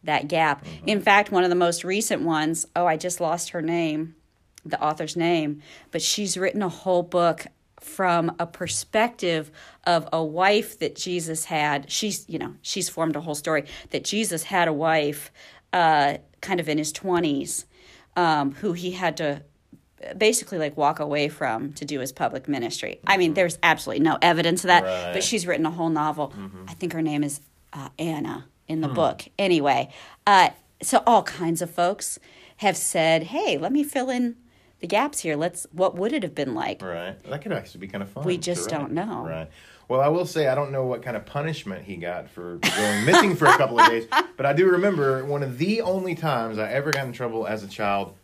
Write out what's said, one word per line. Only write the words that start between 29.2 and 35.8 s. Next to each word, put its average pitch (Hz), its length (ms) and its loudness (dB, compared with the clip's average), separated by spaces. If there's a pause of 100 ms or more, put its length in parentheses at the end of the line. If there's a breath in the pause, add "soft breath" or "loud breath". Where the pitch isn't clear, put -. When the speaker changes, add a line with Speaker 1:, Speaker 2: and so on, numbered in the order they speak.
Speaker 1:
Anyway, 143 500 2 (380 loud breath)
uh, 190 240 8 (320)
so - 240 4
all 220 160 6
kinds 170 400 -2
of 165 80 -6
folks - 480 -2 (400 loud breath)
have 202 180 2
said, 160 480 2
"Hey, 254 340 -2
let 170 140 -2
me 294 120 4
fill 262 260 -2
in 247 260 -2 (440 soft breath)
the 185 80 -10
gaps 240 320 0
here. 156 160 -2
Let's, 170 340 -4
what 175 260 0